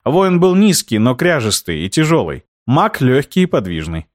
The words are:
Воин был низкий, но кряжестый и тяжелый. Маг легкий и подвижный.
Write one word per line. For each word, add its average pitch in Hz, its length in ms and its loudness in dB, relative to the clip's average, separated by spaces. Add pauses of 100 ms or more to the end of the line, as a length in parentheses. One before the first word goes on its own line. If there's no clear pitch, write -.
Воин 180 340 2
был 185 160 4
низкий, 185 440 2
но 123 160 2
кряжестый 110 680 -2
и 95 40 -8
тяжелый. 143 540 -2 (240)
Маг 165 340 0
легкий 135 420 0
и 180 40 2
подвижный. 82 680 -4